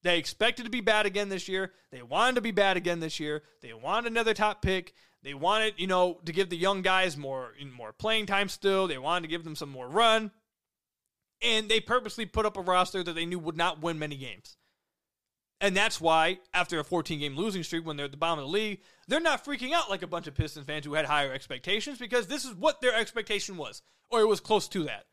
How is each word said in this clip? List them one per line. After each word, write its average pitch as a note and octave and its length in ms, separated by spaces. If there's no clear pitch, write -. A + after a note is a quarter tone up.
They F3 160
expected A#3 460
to A3+ 60
be B3 100
bad G#3+ 240
again G3+ 240
this F#3+ 200
year. F#3+ 260
They B2+ 120
wanted G#3 340
to A#3+ 40
be A3 120
bad F#3+ 240
again E3+ 240
this D#3+ 200
year. D3+ 220
They A#2+ 120
wanted F#3+ 380
another A3+ 240
top G#3 280
pick. F#3 320
They C#3+ 120
wanted, G#3 440
you F3+ 80
know, F3+ 380
to E3 80
give F#3 160
the F3 80
young F#3+ 240
guys F#3 360
more, C3 360
more A#2 220
playing A3 340
time G3 220
still. F#3+ 380
They C#3 120
wanted E3 240
to D#3+ 60
give E3 160
them D#3 120
some C#3+ 120
more B2+ 200
run. A3 420
And A3 260
they A3 120
purposely A3+ 440
put G#3+ 220
up G3+ 100
a F#3+ 60
roster F#3 400
that E3 120
they E3 120
knew F3+ 120
would D#3+ 180
not E3 260
win E3 160
many D3+ 180
games. A#2 400
And G3 160
that's G#3 260
why, E3 380
after F3 260
a D3 60
fourteen-game D3 500
losing F#3 280
streak, E3 240
when D3+ 100
they're C#3+ 80
at C3+ 60
the C#3+ 80
bottom E3 220
of C3+ 40
the D3 80
league, G#3 300
they're C#4+ 120
not D#4 220
freaking C#4 300
out D#4+ 160
like F#3+ 140
a F3 40
bunch E3+ 200
of C#3 80
Pistons D3 320
fans D3+ 180
who D3 80
had D3+ 140
higher C#3+ 260
expectations, G3 680
because A#3+ 280
this C4+ 180
is B3 100
what C#4 280
their B3 120
expectation G#3 640
was, B2+ 240
or A#3 100
it A3 80
was G3+ 100
close - 300
to E3+ 160
that. G#2+ 280